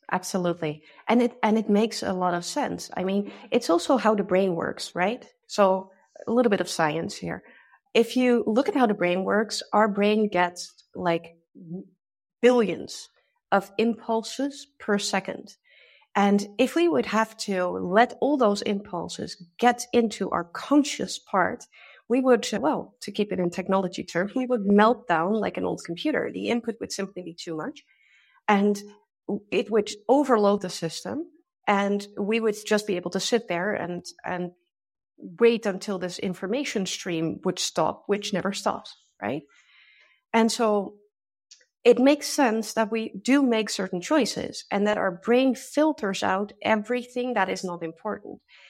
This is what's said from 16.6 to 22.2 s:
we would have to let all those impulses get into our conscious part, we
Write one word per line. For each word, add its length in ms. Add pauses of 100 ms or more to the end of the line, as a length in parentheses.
we 140
would 180
have 320
to 280
let 540
all 160
those 260
impulses 800 (160)
get 340
into 380
our 140
conscious 760
part, 460 (440)
we 120